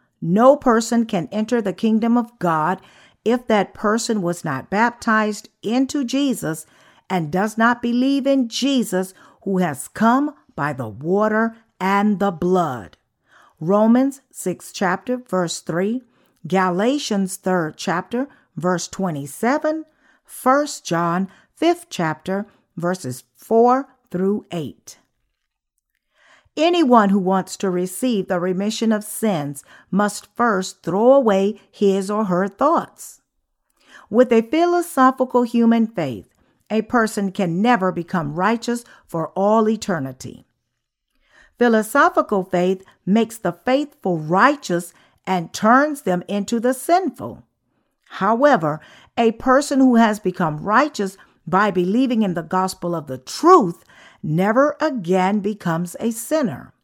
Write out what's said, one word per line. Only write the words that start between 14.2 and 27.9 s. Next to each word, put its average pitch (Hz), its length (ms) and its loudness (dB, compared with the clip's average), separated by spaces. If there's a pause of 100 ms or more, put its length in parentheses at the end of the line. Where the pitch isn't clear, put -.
sixth - 420 -10
chapter, 190 420 -4
verse 185 440 -4
three, 202 420 -4 (440)
Galatians 190 880 0
third 175 400 -2
chapter, 202 520 -4 (280)
verse 175 320 -2
twenty-seven, 226 960 -4 (400)
First 285 600 -2
John 170 440 -2 (260)
fifth 339 340 0
chapter, 180 580 -4 (300)
verses 165 460 -6 (140)
four 247 520 2 (220)
through 190 400 -2
eight. - 480 -12 (1600)
Anyone 294 540 4
who 202 100 4
wants 185 380 -2
to 196 120 -2
receive 185 560 -2